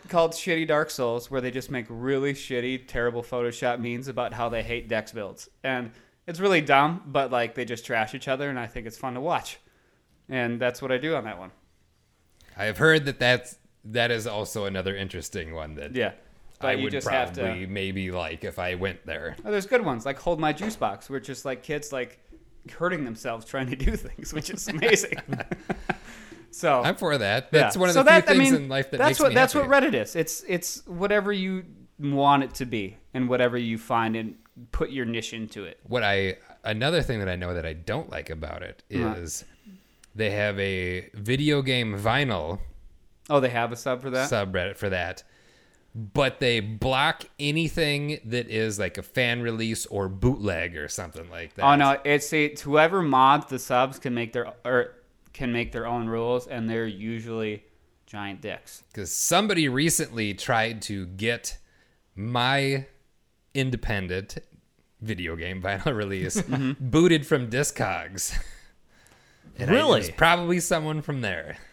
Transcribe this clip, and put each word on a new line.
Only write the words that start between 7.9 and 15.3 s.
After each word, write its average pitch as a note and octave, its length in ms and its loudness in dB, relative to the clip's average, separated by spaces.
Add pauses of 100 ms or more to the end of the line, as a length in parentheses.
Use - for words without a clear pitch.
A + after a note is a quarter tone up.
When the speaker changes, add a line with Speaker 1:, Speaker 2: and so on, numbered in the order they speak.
Speaker 1:
each C3 140 -10
other, C#3 220 -2
and B2+ 80 -6
I A#2 80 -6
think A#2 220 -12
it's - 100 -14
fun B2+ 160 -6
to B2 60 -8
watch. D3 380 -4 (720)
And A#2+ 300 -2
that's B2 200 0
what C3+ 120 -2
I B2+ 60 2
do D#3 160 -2
on B2+ 100 -2
that G#2 140 -10
one. F#2+ 120 -16 (1040)
Speaker 2:
I G2+ 80 -4
have G#2+ 140 -4
heard D#3 260 6
that C#3 140 -4
that's, B2 380 2 (280)
that A#2 260 0
is A2+ 160 -2
also G#2 380 -4
another F#2+ 320 -2
interesting F2+ 580 -8